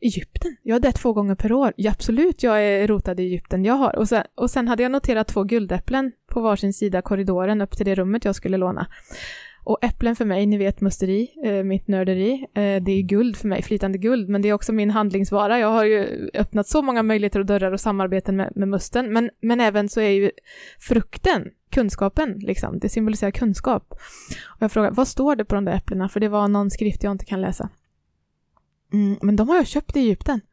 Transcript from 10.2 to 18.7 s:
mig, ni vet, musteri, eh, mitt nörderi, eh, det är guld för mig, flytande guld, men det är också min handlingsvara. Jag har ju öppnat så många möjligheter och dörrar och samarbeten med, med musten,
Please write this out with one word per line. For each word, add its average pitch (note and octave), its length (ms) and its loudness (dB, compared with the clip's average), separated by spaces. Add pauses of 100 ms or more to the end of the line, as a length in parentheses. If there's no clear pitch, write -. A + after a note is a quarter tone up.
mig, G3+ 220 0
ni G#3 100 2
vet, G3+ 240 0
musteri, G3 480 0 (160)
eh, G3+ 200 0
mitt F#3+ 240 -2
nörderi, F#3+ 680 0
eh, G3 280 0
det F#3+ 100 0
är G3 100 2
guld G3+ 340 2
för G#3 120 -4
mig, F#3+ 140 -2
flytande G3 360 -2
guld, A3 300 0
men G3+ 140 0
det G3+ 60 2
är G#3 40 2
också G#3 200 -2
min G#3+ 180 2
handlingsvara. G#3 680 2
Jag A3 100 2
har A3 160 4
ju G#3+ 500 0
öppnat G#3+ 320 0
så D4+ 160 2
många B3 200 0
möjligheter G#3 380 2
och G3 60 -2
dörrar F#3+ 260 2
och G3 80 -2
samarbeten F#3+ 560 0
med, F#3+ 200 -2
med G3 120 0
musten, G#3 440 -2